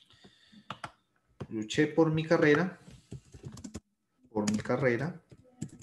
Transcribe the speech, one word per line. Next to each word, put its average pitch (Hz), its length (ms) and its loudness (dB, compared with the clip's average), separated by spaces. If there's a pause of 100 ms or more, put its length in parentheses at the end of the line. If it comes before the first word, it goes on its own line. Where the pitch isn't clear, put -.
(1500)
Luché 110 380 0
por 160 240 4
mi 156 120 0
carrera. 160 560 4 (1500)
Por 104 200 -2
mi 107 80 0
carrera. 127 600 -2 (640)